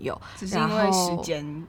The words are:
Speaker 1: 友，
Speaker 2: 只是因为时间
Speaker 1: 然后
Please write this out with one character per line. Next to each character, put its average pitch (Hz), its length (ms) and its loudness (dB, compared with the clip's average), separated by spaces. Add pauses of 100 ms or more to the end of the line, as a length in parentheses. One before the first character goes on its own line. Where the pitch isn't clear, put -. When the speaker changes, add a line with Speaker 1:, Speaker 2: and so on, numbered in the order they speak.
Speaker 1:
友， - 180 -6 (160)
Speaker 2:
只 190 100 -10
是 196 100 -4
因 214 200 2
为 202 160 4
时 180 300 4
间 151 220 -2
Speaker 1:
然 151 160 -8
后 165 80 -12